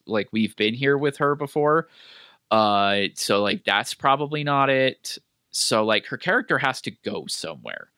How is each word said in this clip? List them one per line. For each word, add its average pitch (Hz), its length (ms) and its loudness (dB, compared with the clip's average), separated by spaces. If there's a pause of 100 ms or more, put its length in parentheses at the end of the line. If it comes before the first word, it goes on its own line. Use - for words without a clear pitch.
like, 104 240 -2
we've 110 240 0
been 107 180 2
here 139 240 2
with 143 200 -2
her 143 180 0
before. 151 520 0 (640)
Uh, 101 540 2 (100)
so, 104 300 0
like, 101 200 -2
that's 104 300 0
probably 147 500 0
not 139 280 2
it. - 480 -2 (320)
So, 110 340 0
like, 107 220 0
her 123 100 -8
character 180 400 0
has 131 240 -2
to 113 100 -8
go 98 360 -10
somewhere. 58 720 -12